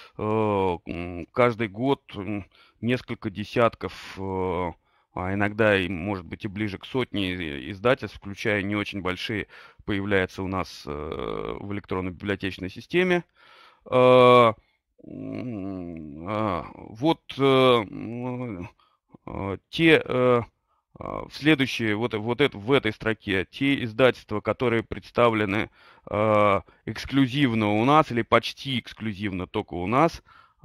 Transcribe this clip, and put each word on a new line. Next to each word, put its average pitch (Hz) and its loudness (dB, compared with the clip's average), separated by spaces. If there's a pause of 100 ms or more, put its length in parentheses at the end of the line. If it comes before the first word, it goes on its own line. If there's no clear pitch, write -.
(180)
э, - -4
м, 95 -2
каждый 117 2
год, 123 -2 (140)
м, 101 -8 (340)
несколько 117 -4
десятков, 104 -2
э, 92 -4 (420)
а 92 -4
иногда 104 2
и, 90 0
может 92 -4
быть, - -12
и 113 -4
ближе 98 -6
к - -18
сотне 98 -4
и-, 76 -8
издательств, 107 0
включая 101 -2
не 104 -2
очень 101 -4
большие, 90 -4 (380)
появляется 98 0
у 92 -4
нас, 92 -6
э, 60 -6
в 101 -10
электронной 92 -4
библиотечной 92 -6
системе. 175 0 (640)
Э, 123 8 (540)
м, 92 -10
а, 101 -2
вот, 151 -2 (180)
э, 131 0
м, 123 0 (560)
э, 95 -6 (120)
те, 160 6
э, 123 2 (580)
э, - -10
в 52 -8
следующей, 131 2
вот, 117 -4
вот 113 -2
это, 131 0
в 104 -2
этой 117 2
строке, 98 -2
те 139 -2
издательства, 113 0
которые 113 0
представлены, 107 0 (400)
э, 104 2 (260)
эксклюзивно 117 0
у 113 4
нас 151 4
или 117 0
почти - 0
эксклюзивно 98 -6
только - -6
у 87 -4
нас, 143 2 (420)